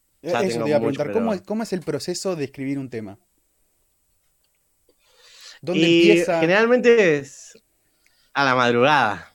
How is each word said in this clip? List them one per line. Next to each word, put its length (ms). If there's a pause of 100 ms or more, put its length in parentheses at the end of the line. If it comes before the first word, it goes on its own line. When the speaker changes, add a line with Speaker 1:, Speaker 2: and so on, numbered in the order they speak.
(220)
Speaker 1:
Eh, 100
Speaker 2:
Ya 80
Speaker 1:
eso 80
Speaker 2:
tengo 160
Speaker 1:
te 60
iba 80
a 20
Speaker 2:
mucho, 220
Speaker 1:
preguntar, 100
¿cómo 180
Speaker 2:
pero 100
Speaker 1:
es, 60
cómo 160
es 100
el 80
proceso 540
de 100
escribir 340
un 120
tema? 280 (2500)
¿Dónde 280
Speaker 2:
Y 220
Speaker 1:
empieza? 300
Speaker 2:
generalmente 800
es 400 (760)
a 120
la 100
madrugada. 800